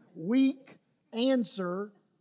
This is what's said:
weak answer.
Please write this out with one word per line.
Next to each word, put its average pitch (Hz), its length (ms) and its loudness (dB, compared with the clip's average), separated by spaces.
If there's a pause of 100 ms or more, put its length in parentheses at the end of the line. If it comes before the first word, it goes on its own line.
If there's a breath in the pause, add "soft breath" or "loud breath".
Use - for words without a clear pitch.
(140)
weak 262 640 0 (360)
answer. 214 760 -2 (300)